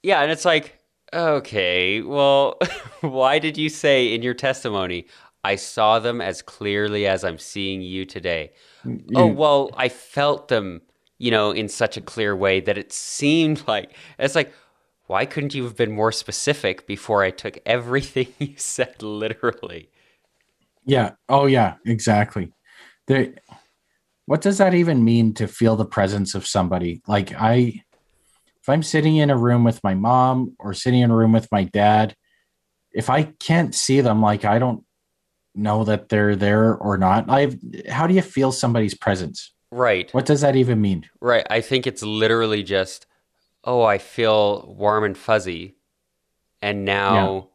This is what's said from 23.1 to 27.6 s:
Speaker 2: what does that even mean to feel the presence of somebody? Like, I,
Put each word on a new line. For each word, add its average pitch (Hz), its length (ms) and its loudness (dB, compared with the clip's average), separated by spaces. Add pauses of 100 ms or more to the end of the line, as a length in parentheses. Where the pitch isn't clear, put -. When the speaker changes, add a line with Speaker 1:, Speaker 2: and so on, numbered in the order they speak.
Speaker 2:
what 151 140 0
does 196 180 0
that 185 160 4
even 165 300 4
mean 113 300 4
to 107 120 -4
feel 113 300 2
the 107 80 -2
presence 101 500 -2
of 95 120 -6
somebody? 87 600 -2
Like, 101 280 -2
I, 117 480 0 (760)